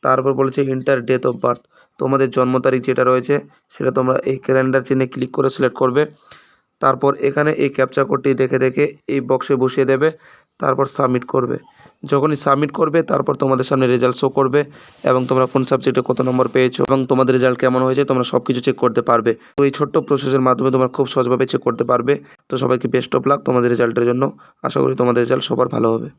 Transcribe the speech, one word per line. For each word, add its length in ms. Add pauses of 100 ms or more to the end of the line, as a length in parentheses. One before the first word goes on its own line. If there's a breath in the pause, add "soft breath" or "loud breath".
তারপর 280 (100)
বলেছে 200 (120)
এন্টার 260 (100)
ডেট 180
অফ 160
বার্থ, 200 (380 soft breath)
তোমাদের 360
জন্ম 180 (100)
তারিখ 240
যেটা 220
রয়েছে 240 (400 soft breath)
সেটা 240
তোমরা 180 (140)
এই 140
ক্যালেন্ডার 420
চিহ্নে 260
ক্লিক 240
করে 180
সিলেক্ট 280
করবে। 220 (800 soft breath)
তারপর 300 (160)
এখানে 220 (140)
এই 120
ক্যাপচা 320
কোডটি 220 (100)
দেখে 240
দেখে 200 (300)
এই 140
বক্সে 340
বসিয়ে 300
দেবে, 160 (540 soft breath)
তারপর 240 (100)
সাবমিট 280 (100)
করবে। 220 (540 soft breath)
যখনই 340
সাবমিট 340
করবে 200 (120)
তারপর 320
তোমাদের 260
সামনে 180
রেজাল্ট 340
শো 60 (120)
করবে 220 (500 loud breath)
এবং 180
তোমরা 240
কোন 180
সাবজেক্টে 380
কত 100 (100)
নম্বর 260
পেয়েছো 340
এবং 100 (120)
তোমাদের 260
রেজাল্ট 260
কেমন 240
হয়েছে 240
তোমরা 220
সব 160
কিছু 180
চেক 180
করতে 240
পারবে। 240 (240 loud breath)
তো 80
এই 140
ছোট্ট 160 (120)
প্রসেসের 400
মাধ্যমে 280
তোমরা 220
খুব 160
সহজভাবে 380
চেক 160
করতে 240
পারবে। 240 (340 loud breath)
তো 140
সবাইকে 320
best 220
of 120
luck 180
তোমাদের 280
রেজাল্টের 340
জন্য, 140 (440 loud breath)
আশা 160
করি 180
তোমাদের 240
রেজাল্ট 240
সবার 260
ভালো 200
হবে। 140 (100)